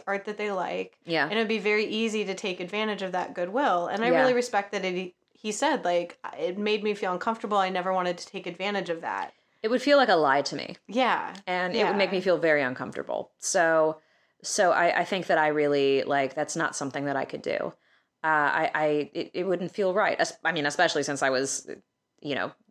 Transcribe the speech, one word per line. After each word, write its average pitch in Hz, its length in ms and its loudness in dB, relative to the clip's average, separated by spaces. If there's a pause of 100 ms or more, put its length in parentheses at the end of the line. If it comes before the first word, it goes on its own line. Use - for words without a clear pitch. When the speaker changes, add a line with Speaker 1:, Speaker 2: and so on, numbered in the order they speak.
Speaker 1:
art 196 200 -4
that 214 120 -8
they 208 140 -4
like. 180 520 -6
Speaker 2:
Yeah. 160 200 0
Speaker 1:
And 160 80 -4
it'd 220 160 0
be 220 100 0
very 208 280 2
easy 214 380 -2
to 190 120 -4
take 185 240 -6
advantage 208 420 -4
of 190 80 -4
that 180 240 -4
goodwill. 185 540 0
And 220 160 -2
I 247 80 4
Speaker 2:
Yeah. - 80 4
Speaker 1:
really 262 140 4
respect 220 360 0
that 196 140 -4
it, 180 280 -4 (200)
he - 180 -8
said, 254 340 0
like, 175 340 0 (200)
"It 175 180 -4
made 208 280 0
me 208 100 0
feel 202 180 -2
uncomfortable. 214 440 -2
I 190 120 4
never 185 240 -2
wanted 180 260 0
to - 100 -14
take 190 180 -10
advantage 185 440 -4
of 165 100 -4
that." 98 320 -6 (320)
Speaker 2:
It 220 60 0
would 247 120 2
feel 285 160 6
like 247 100 6
a 202 60 6
lie 143 280 4
to 139 120 -4
me. - 220 -8 (100)
Speaker 1:
Yeah. 214 480 0 (140)
Speaker 2:
And 180 260 -2
it 208 100 2
would 196 120 0
make 196 140 2
Speaker 1:
Yeah. 190 80 0
Speaker 2:
me - 20 0
feel 180 180 4
very 151 240 4
uncomfortable. - 760 -6
So, 160 600 2 (440)
so 185 260 2
I, 175 300 4
I 175 40 0
think 185 220 -4
that 175 120 4
I 156 100 4
really, 143 560 2
like, 139 300 0
that's 147 200 -4
not 160 220 -2
something 143 300 -6
that 139 100 -2
I 135 80 -2
could - 180 -10
do. - 300 -4 (500)
Uh, 156 400 2
I, 160 100 0
I, 151 420 0
it, - 200 -6
it 180 140 -2
wouldn't 180 240 -2
feel 185 220 0
right. 196 260 2
Es-, - 240 -2
I - 80 0
mean, 156 140 -2
especially 160 360 2
since 139 220 -2
I 135 60 4
was, 131 380 -2 (520)
you 139 160 -6
know, 107 160 -4 (180)